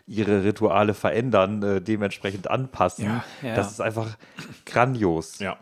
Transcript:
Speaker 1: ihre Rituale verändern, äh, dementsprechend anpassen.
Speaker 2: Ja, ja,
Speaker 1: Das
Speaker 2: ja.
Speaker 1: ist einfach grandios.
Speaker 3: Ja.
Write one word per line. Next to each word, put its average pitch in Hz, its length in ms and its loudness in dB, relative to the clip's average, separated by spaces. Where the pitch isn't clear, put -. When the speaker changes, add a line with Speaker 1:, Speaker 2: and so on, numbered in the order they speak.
Speaker 1:
ihre 101 380 2
Rituale 104 500 4
verändern, 104 680 2
äh, 101 200 0
dementsprechend 98 680 -4
anpassen. 110 540 0
Speaker 2:
Ja, 113 200 -2
ja, 120 120 -6
Speaker 1:
Das 101 120 0
Speaker 2:
ja. 101 60 -8
Speaker 1:
ist 110 100 -10
einfach 110 340 -4
grandios. 113 760 2
Speaker 3:
Ja. 98 220 -6